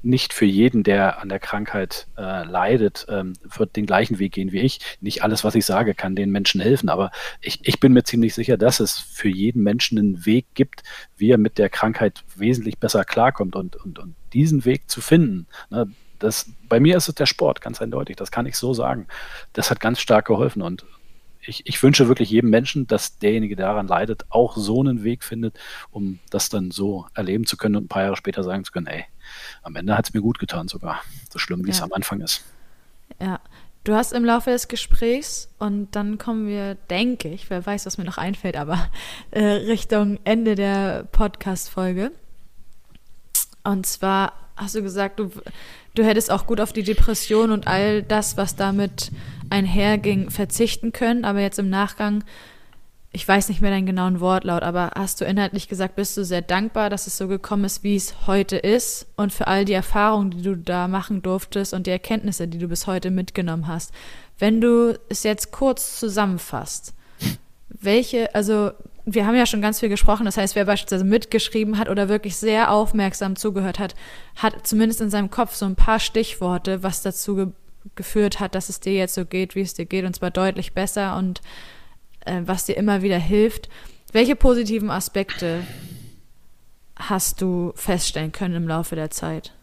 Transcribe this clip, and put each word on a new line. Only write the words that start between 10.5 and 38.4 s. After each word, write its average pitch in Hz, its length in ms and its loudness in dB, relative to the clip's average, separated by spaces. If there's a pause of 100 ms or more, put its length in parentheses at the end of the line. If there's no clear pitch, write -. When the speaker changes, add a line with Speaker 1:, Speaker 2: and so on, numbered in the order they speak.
Speaker 1:
gibt, - 260 0 (360)
wie 104 120 4
er 120 80 10
mit 107 220 2
der 101 100 4
Krankheit - 540 0 (120)
wesentlich 113 440 0
besser 104 260 2
klarkommt 113 500 0
und, 92 200 -6
und, - 240 -12
und 98 160 -14 (180)
diesen 147 320 4
Weg - 240 0
zu - 120 -6
finden, 113 440 4 (240)
ne, - 180 0 (300)
das, - 320 -2 (180)
bei 117 120 4
mir 165 180 6
ist 160 100 2
es 160 60 -6
der - 140 0
Sport, - 340 0
ganz 113 180 -10
eindeutig. 123 360 -4
Das - 160 -10
kann 120 160 -2
ich 127 100 -8
so 127 160 0
sagen. 65 320 -2 (480)
Das - 160 -2
hat - 100 0
ganz - 200 0
stark 107 260 4
geholfen 110 380 0
und 87 200 -8 (600)
ich, - 220 -12
ich - 160 -4
wünsche 135 260 8
wirklich 110 220 4
jedem 113 220 4
Menschen, 127 360 2
dass - 300 -2
derjenige, 104 380 0
der 95 120 -2
daran 101 200 -2
leidet, 101 420 -2
auch 151 260 2
so 110 240 0
einen 127 240 2
Weg 117 200 -2
findet, 113 360 -6 (320)
um 95 280 -6 (100)
das - 200 -2
dann 95 220 -4
so 98 440 -4
erleben 101 320 -2
zu - 100 -4
können 107 180 2
und 101 100 -2
ein - 20 -16
paar 95 160 -2
Jahre 98 120 0
später 98 280 -6
sagen 95 200 -4
zu - 80 -14
können, 87 160 -6
ey, 85 180 -10 (580)
am 80 120 -14
Ende 101 220 0
hat's - 160 -4
mir 107 80 0
gut 113 180 0
getan - 280 -6
sogar, - 340 -8 (300)
so - 80 -12
schlimm, 90 260 -4
wie 98 60 -2
es 92 80 0
Speaker 2:
Ja. - 60 -4
Speaker 1:
am - 80 -8
Anfang 101 280 -6
ist. - 220 -4 (760)
Speaker 2:
Ja. 185 200 -4 (440)
Du 214 120 2
hast 240 180 2
im 240 100 2
Laufe 233 280 2
des 247 160 0
Gesprächs, - 880 2
und 202 380 -4
dann 208 240 -2
kommen 220 280 -4
wir, 202 280 -4 (160)
denke 226 380 -2
ich, 180 200 -10
wer 180 160 -4
weiß, 202 220 -4
was - 100 -6
mir 190 60 -6
noch 175 160 -8
einfällt, 190 360 -4